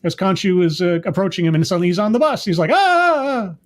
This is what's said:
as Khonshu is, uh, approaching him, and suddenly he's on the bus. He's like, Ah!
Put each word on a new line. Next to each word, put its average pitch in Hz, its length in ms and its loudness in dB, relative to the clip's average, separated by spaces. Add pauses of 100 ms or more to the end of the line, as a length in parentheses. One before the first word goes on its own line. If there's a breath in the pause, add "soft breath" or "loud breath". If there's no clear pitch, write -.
as 165 140 -4
Khonshu 185 480 0
is, 165 160 -2
uh, 175 240 0
approaching 180 400 -2
him, 165 100 2
and 160 120 2
suddenly 175 220 0
he's 175 100 0
on 208 140 0
the 226 60 2
bus. 285 260 0
He's 175 140 -2
like, 165 140 0
Ah! 311 800 2 (120)